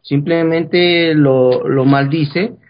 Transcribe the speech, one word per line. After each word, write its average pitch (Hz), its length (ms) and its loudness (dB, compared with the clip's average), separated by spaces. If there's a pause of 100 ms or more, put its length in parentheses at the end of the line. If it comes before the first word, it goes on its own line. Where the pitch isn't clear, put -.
simplemente 165 1120 0
lo, 131 540 2
lo 135 160 0
maldice, 143 720 -2 (140)